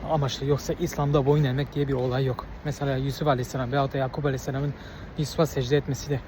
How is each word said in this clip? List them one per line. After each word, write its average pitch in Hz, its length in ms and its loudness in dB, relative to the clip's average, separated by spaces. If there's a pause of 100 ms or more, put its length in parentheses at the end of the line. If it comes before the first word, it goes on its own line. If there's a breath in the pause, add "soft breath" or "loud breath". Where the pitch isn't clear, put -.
(120)
amaçlı. 139 340 0
Yoksa 139 280 0
İslam'da 147 520 2
boyun 147 180 6
eğmek 139 300 0
diye 143 140 0
bir 139 60 0
olay 127 320 0
yok. 123 200 -2 (200)
Mesela 139 320 0
Yusuf 135 300 0
Aleyhisselam 127 440 0
veyahut 139 220 2
da 143 40 -2
Yakup 135 280 -2
Aleyhisselam'ın 135 480 0 (440 loud breath)
Yusuf'a 156 280 2
secde 139 320 2
etmesi 139 320 -2
de 135 180 0